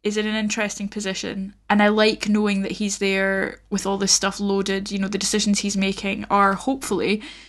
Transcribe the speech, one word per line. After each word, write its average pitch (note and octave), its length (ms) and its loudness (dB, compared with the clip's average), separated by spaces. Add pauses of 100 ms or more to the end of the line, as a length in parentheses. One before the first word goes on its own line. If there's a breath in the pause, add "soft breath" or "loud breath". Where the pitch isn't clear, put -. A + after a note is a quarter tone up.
is G#3 80 -2
in G#3+ 100 0
an G#3+ 80 -2
interesting G#3 540 -2
position, G3 640 -6 (160)
and G#3 120 6
I G#3 60 6
like G#3+ 400 4
knowing G#3 340 2
that F#3+ 100 -4
he's G3+ 260 -4
there F#3+ 600 0 (100)
with G3 160 -2
all G3 120 0
this G3 140 0
stuff G3 280 0
loaded. G3 500 -2
You G3+ 80 -4
know, F#3+ 100 -2
the G#3 100 -4
decisions G3+ 420 0
he's G3+ 160 -2
making G3 540 -2
are G3 240 4
hopefully G#3+ 680 -2 (260 loud breath)